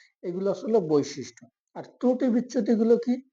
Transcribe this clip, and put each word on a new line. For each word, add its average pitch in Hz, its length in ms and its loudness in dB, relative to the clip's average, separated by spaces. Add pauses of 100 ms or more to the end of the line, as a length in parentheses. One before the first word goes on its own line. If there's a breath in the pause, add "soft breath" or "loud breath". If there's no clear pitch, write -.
(240 soft breath)
এগুলো 190 260 -4
আসলে 220 320 0
বৈশিষ্ট্য। 147 600 -2 (320)
আর - 180 -14
ত্রুটি 254 360 0
বিচ্যুতিগুলো 226 680 2
কি? 247 160 -2 (180)